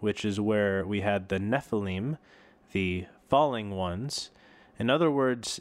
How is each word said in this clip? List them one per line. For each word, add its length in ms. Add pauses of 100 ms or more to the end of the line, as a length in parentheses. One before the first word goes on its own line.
which 260
is 120
where 480
we 140
had 300
the 80
Nephilim, 800 (540)
the 340 (240)
falling 400
ones. 600 (480)
In 120
other 200
words, 500